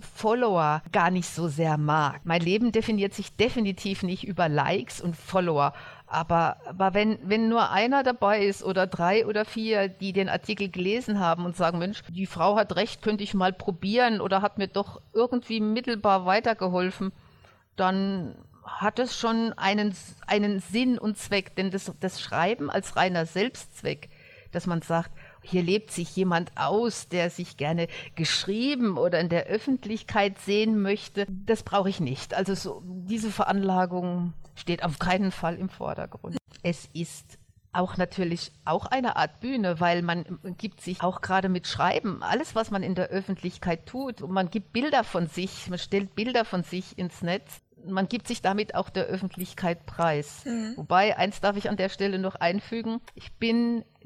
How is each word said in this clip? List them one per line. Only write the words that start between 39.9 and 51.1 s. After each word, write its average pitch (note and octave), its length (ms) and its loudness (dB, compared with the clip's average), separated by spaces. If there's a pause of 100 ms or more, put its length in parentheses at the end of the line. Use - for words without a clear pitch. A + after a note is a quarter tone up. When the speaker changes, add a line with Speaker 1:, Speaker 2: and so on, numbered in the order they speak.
Speaker 1:
man E3+ 380 -4 (180)
gibt - 240 -10
sich F3+ 200 -6
auch F#3 200 -2
gerade F#3+ 260 2
mit F3+ 200 0
Schreiben, - 540 0
alles, - 320 -2
was A3+ 160 0
man G3 140 -2
in F3+ 120 -2
der F3+ 120 0
Öffentlichkeit F3+ 760 -4
tut, B3+ 360 -8
und F#3 100 -8
man F#3+ 180 0
gibt G#3 240 -6
Bilder C4 320 2
von F3 220 0
sich, - 420 -8
man F3+ 100 -4
stellt G3 360 -2
Bilder A#3 280 2
von F#3 200 -2
sich - 340 -8
ins F3+ 240 -6
Netz, F3 400 -4 (240)
man F#3+ 220 0
gibt A#3 200 -6
sich - 140 -6
damit G3+ 320 0
auch F3+ 160 -2
der F#3 160 0
Öffentlichkeit F#3 800 -4
preis. D3+ 600 -2
Speaker 2:
Mhm. A#3 300 -4
Speaker 1:
Wobei, F#3 400 4